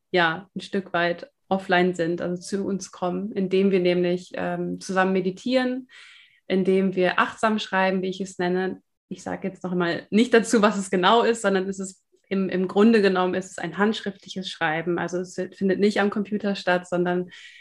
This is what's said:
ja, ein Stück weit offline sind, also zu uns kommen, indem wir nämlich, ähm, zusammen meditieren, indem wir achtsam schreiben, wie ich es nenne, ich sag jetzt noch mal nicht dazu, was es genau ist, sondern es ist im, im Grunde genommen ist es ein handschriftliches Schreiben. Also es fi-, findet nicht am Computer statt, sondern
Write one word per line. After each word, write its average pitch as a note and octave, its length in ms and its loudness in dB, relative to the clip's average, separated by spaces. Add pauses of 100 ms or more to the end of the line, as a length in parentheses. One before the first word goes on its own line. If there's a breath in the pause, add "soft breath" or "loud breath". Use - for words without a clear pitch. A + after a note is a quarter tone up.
(100)
ja, F3 460 0
ein F3+ 40 -8
Stück - 320 -6
weit F3 380 -2 (180)
offline F#3 460 2
sind, F3 260 -2
also F3 220 -4
zu G3 240 -6
uns F#3+ 240 -6
kommen, F#3 420 -6
indem F#3+ 380 0
wir F#3+ 100 2
nämlich, F3+ 540 0
ähm, F3 460 -6
zusammen F#3+ 320 0
meditieren, B3+ 760 -2 (600 soft breath)
indem F#3+ 480 2
wir F3+ 240 0
achtsam G#3+ 400 0
schreiben, F#3+ 420 0
wie F#3+ 60 -4
ich F#3 120 -8
es F#3+ 180 -10
nenne, F#3 420 -2 (280)
ich - 140 -14
sag F3+ 220 -8
jetzt - 200 -10
noch F3+ 100 -4
mal E3+ 360 -2
nicht A#3 240 4
dazu, A3+ 280 4
was G3+ 140 4
es G3 140 -6
genau G3 320 4
ist, A3+ 200 0
sondern G3 260 0
es F#3+ 100 -8
ist F#3+ 240 -12 (260)
im, G3 200 0
im F#3 200 0
Grunde G#3+ 340 6
genommen F#3 320 2
ist F#3 160 -6
es - 80 -12
ein E3+ 200 -6
handschriftliches G3 680 -4
Schreiben. E3 500 -2
Also E3+ 200 -4
es F#3 160 -8
fi-, - 180 -6
findet F#3 260 0
nicht G#3 220 2
am G3+ 100 2
Computer G3+ 440 -4
statt, F3+ 340 0
sondern F3+ 420 -2 (300 loud breath)